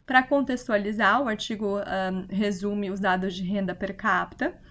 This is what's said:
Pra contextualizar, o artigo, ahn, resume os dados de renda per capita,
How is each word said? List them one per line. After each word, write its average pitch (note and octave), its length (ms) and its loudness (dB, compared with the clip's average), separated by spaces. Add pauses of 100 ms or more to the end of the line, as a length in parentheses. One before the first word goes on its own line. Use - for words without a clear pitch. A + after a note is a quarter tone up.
Pra B3+ 180 4
contextualizar, A3+ 1000 2
o C4+ 60 -2
artigo, G#3 500 -2
ahn, F#3+ 540 -2
resume G3+ 580 0
os G3 100 -4
dados F#3 360 0
de F#3+ 80 -6
renda F#3 320 -2
per G3 200 -6
capita, G3 640 -2 (120)